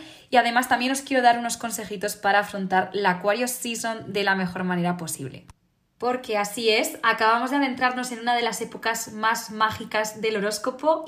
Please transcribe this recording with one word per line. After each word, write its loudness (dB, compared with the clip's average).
y 2
además 4
también 2
os -2
quiero 0
dar 6
unos -4
consejitos -6
para 2
afrontar 0
la 2
Aquario 0
Season -6
de 0
la 4
mejor -2
manera 0
posible. -10
Porque -2
así 0
es, 2
acabamos 4
de 0
adentrarnos 0
en -8
una 2
de 0
las -2
épocas -4
más -2
mágicas -2
del 0
horóscopo 0